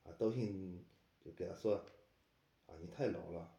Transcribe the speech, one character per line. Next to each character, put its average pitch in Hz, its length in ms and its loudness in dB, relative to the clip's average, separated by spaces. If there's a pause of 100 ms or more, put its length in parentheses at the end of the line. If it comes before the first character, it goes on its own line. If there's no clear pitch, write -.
啊， 90 160 -14
道 113 140 6
信 95 520 -2 (400)
就 - 100 -12
给 90 140 -4
他 92 60 -4
说 - 320 2 (800)
：“啊， - 160 -16
你 87 60 -8
太 123 220 2
老 82 200 -2
了 85 300 -8